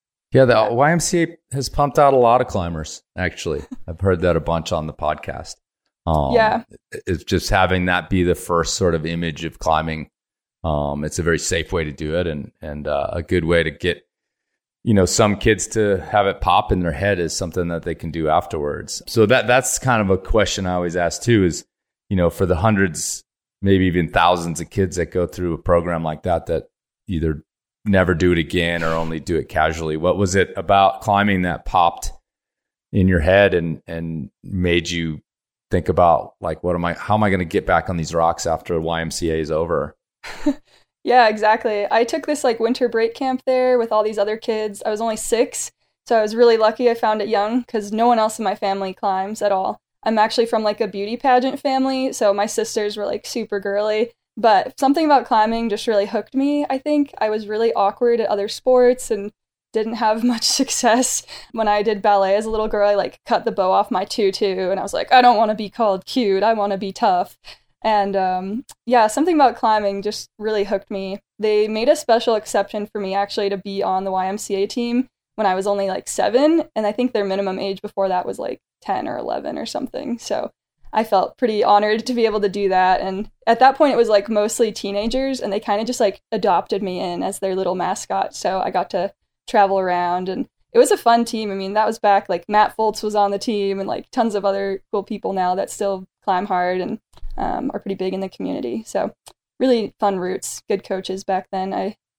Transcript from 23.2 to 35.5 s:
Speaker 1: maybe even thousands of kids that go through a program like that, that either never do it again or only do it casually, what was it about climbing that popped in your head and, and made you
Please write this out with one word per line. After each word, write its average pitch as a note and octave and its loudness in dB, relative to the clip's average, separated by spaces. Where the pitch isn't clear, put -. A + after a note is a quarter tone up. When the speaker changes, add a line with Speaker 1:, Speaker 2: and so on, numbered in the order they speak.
Speaker 1:
maybe F#2+ 4
even E2+ 2
thousands E2+ 2
of E2 -10
kids F#2 -2
that F2 -2
go F2+ 0
through E2+ -6
a D#2+ -6
program E2+ 0
like D#2+ -6
that, E2+ -2
that E2 -4
either D#2+ -2
never F#2 4
do F2 4
it E2+ 4
again E2+ 0
or D#2+ 0
only D#2+ -4
do E2+ -2
it C#2+ -4
casually, D#2+ -2
what E2 0
was F#2+ 0
it F#2+ 2
about G2 4
climbing G2+ 2
that F2 -4
popped - 0
in F#2+ 2
your F2+ 4
head F#2+ 4
and, E2 -2
and E2 -10
made F2 0
you E2 -6